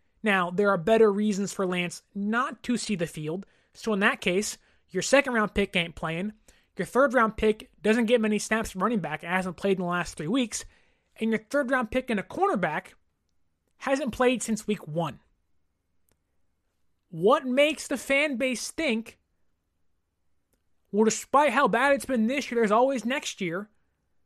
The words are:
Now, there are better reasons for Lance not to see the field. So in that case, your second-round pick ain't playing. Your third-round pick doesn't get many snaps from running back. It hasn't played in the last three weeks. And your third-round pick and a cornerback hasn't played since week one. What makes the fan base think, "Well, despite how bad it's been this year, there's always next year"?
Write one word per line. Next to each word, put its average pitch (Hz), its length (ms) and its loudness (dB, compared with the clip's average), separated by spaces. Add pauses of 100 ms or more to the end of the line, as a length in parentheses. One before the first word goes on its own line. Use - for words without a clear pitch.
(220)
Now, 190 280 0
there 202 200 2
are 196 80 2
better 220 320 6
reasons 202 420 0
for 196 140 -2
Lance 180 360 -4 (120)
not 226 480 -4
to 240 140 -2
see - 180 -4
the 170 120 -2
field. 160 400 -8 (260)
So - 220 -6
in 196 60 0
that 240 200 2
case, 190 380 -2 (320)
your 180 120 -4
second-round 247 520 2
pick 202 200 -2
ain't 165 200 -2
playing. 175 400 -6 (420)
Your 185 100 -4
third-round 240 500 2
pick 214 340 0 (120)
doesn't 220 240 4
get 233 140 4
many 214 180 2
snaps 220 320 -2
from 185 120 -6
running 220 180 0
back. 156 220 -6
It 170 60 -8
hasn't 180 280 -2
played 196 220 0
in 185 40 -4
the 175 60 -2
last 175 280 -4
three 156 120 -6
weeks. 233 360 -2 (520)
And 220 140 -2
your 214 100 -2
third-round 254 500 -2
pick 254 200 -4
and 208 100 0
a - 20 -10
cornerback 190 680 -2 (880)
hasn't 269 340 -2
played 247 300 2
since 220 240 -4
week - 200 -4
one. 156 340 -6 (1900)
What 226 360 2
makes 285 420 2
the 285 80 -2
fan 277 400 0
base 254 340 -4
think, 226 480 -4 (1700)
"Well, 208 120 4
despite 254 480 2
how 269 140 2
bad 247 280 2
it's 269 100 -4
been 233 220 0
this 269 240 -4
year, 233 100 0
there's 214 100 2
always 247 340 2
next 269 360 -4
year"? 185 300 -6 (560)